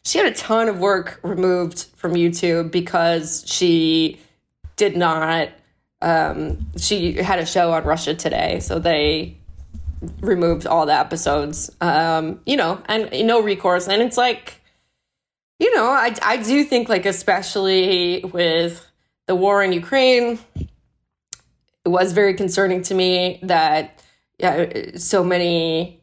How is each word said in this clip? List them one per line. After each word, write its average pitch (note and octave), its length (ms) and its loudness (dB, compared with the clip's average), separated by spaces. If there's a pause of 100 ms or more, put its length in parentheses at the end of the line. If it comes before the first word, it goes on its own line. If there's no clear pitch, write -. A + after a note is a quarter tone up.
She - 140 -2
had F#4+ 120 4
a - 40 -12
ton A3+ 340 0
of F#3+ 100 -4
work F#3 440 0
removed F3+ 600 -2 (100)
from E3+ 180 -4
YouTube E3+ 580 0
because E3+ 760 0
she D#3+ 720 2 (560)
did G3+ 200 0
not, D#3+ 540 0 (540)
um, D#3 640 -2 (100)
she F3 360 -2
had F3+ 260 -2
a D#3+ 80 -4
show E3+ 260 2
on D#3+ 100 0
Russia D#3+ 300 -2
Today, E3 460 -2
so F3+ 180 -4
they D#3+ 600 0 (840)
removed E3+ 460 0
all D#3+ 180 2
the D3+ 80 2
episodes, D3 880 -2
um, D#3+ 640 0
you C#4 100 0
know, F3 300 0
and A3 240 -2 (180)
no A#3 140 4
recourse. F#3+ 460 0
And G3+ 160 2
it's B3 140 -2
like, A#3+ 440 -2 (960)
you A4+ 160 2
know, A#3 120 4
I, B3 340 2
I A3+ 160 0
do B3+ 260 2
think, A#3+ 240 0
like, G3+ 200 0
especially F#3 1160 0
with E3+ 640 -2 (380)
the F#3+ 100 2
war G3 280 4
in F#3 100 2
Ukraine, A#3+ 640 2 (180)
it - 1300 -12
was F3+ 220 2
very G3 240 4
concerning F#3 480 0
to G3 100 -4
me F3+ 480 0
that, D#3+ 580 0 (380)
yeah, - 600 -2
so F3+ 260 0
many F3 800 0